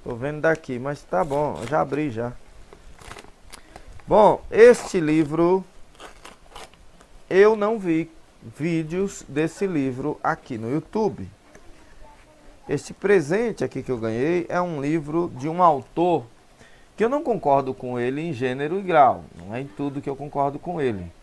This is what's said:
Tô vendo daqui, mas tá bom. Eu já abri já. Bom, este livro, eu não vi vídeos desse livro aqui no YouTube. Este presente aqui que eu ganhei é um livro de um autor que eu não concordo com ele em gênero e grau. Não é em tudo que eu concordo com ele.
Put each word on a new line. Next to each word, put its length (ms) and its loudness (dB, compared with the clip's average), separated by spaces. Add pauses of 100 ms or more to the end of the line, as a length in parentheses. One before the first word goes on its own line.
Tô 140 -8
vendo 240 -8
daqui, 400 -2
mas 240 -8
tá 180 -2
bom. 380 -2
Eu 80 -8
já 140 0
abri 280 -2
já. 220 -6 (1800)
Bom, 420 6
este 500 8
livro, 680 2 (1600)
eu 260 8
não 220 0
vi 320 0 (320)
vídeos 880 -4
desse 400 -2
livro 560 -2
aqui 340 -4
no 140 -6
YouTube. 580 -4 (1400)
Este 260 -6
presente 720 0
aqui 200 -6
que 80 -6
eu 60 -2
ganhei 500 -2
é 140 -2
um 200 -4
livro 540 -2
de 140 -6
um 120 -2
autor 640 2 (680)
que 80 0
eu 60 2
não 140 -2
concordo 500 0
com 260 -6
ele 220 -2
em 100 -6
gênero 480 -4
e 20 -6
grau. 440 4 (100)
Não 180 -14
é 60 -6
em 80 -10
tudo 340 -8
que 80 -8
eu 60 -6
concordo 420 -4
com 220 -8
ele. 320 -4 (100)